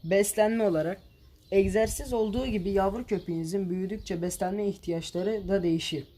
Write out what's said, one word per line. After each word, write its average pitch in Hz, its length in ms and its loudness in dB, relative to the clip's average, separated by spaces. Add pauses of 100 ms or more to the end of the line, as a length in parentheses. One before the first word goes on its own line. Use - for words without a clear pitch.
Beslenme 214 600 4
olarak, 170 360 0 (500)
egzersiz 208 640 2
olduğu 226 340 0
gibi 202 240 -2
yavru 196 360 0
köpeğinizin 175 640 -2
büyüdükçe 185 520 -4
beslenme 185 440 -2
ihtiyaçları 185 800 -4
da 190 140 2
değişir. 160 420 -2 (140)